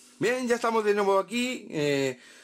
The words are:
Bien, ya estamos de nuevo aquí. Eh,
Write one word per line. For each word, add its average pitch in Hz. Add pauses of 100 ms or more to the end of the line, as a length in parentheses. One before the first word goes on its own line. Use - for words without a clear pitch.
(180)
Bien, 247
ya 240
estamos 226
de 208
nuevo 196
aquí. 240
Eh, 139 (240)